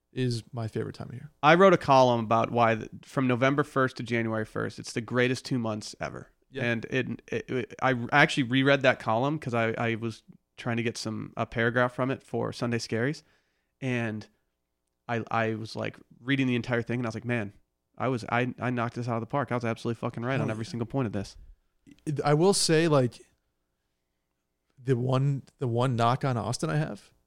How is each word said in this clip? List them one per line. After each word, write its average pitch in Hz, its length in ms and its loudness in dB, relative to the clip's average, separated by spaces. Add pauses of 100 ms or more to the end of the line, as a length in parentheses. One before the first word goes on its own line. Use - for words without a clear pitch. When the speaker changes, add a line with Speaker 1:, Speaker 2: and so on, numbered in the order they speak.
(120)
Speaker 1:
is 123 320 -2 (100)
my 113 140 -6
favorite 107 280 -6
time - 140 -14
of - 40 -14
year. - 160 -14 (140)
Speaker 2:
I 151 120 10
wrote 190 180 8
a 160 40 6
column 127 440 6
about 113 300 2
why 113 240 4
the, 107 140 -6 (140)
from 135 240 -2
November 131 360 2
first 131 340 -2
to 127 60 -8
January 113 420 -2
first, 110 340 -6
it's - 140 -12
the 123 80 -6
greatest 123 440 0
two 131 140 -2
months 107 400 -6
ever. 64 300 -10 (200)
Speaker 1:
Yeah. 131 140 -8
Speaker 2:
And 117 220 -2
it, 120 420 -4
it, - 220 -6
it, 123 340 -4
I 131 120 4 (160)
actually 147 320 4
reread 135 400 2
that 127 160 4
column 127 380 0
'cause 127 160 -6
I, 113 240 0
I 113 180 0
was 113 280 -8 (340)
trying 117 200 -4
to 117 60 0
get 113 140 -4
some, 107 400 -8
a 113 80 -2
paragraph 120 480 0
from 127 160 -2
it - 140 -6
for 117 300 -4
Sunday 120 240 -2
Scaries. 120 440 -4 (600)
And 117 440 -4 (840)
I, 117 220 -2
I 113 260 -2
was, 110 200 -10
like, 107 220 -6 (260)
reading 135 240 0
the 123 80 2
entire 120 260 -2
thing, 120 200 -4
and 120 40 -4
I 113 40 -4
was 110 60 -6
like, 110 100 -10
"Man, 117 260 -4 (460)
I 113 100 -4
was, 127 200 -2
I, 120 320 0
I 117 120 -2
knocked 117 240 -4
this 123 120 -6
out 120 80 -2
of 113 40 -2
the 113 80 -8
park. 143 240 -4
I 123 40 0
was 120 100 -4
absolutely 113 340 -4
fucking 120 240 -6
right 131 120 -2
on 135 120 0
Speaker 1:
Hell - 40 -2
Speaker 2:
every 107 140 -6
Speaker 1:
yeah. - 60 -12
Speaker 2:
single 117 160 -4
point 135 200 -2
of 98 60 -6
this." 101 220 -6 (720)
Speaker 1:
It, 147 180 -2
I 147 80 4
will 175 200 6
say, 165 340 4
like, 135 340 2 (1600)
the 127 120 2
one, 131 480 0 (160)
the 135 80 -2
one 120 280 0
knock 117 300 2
on 127 120 0
Austin 117 320 -2
I 156 80 -2
have - 340 -6 (160)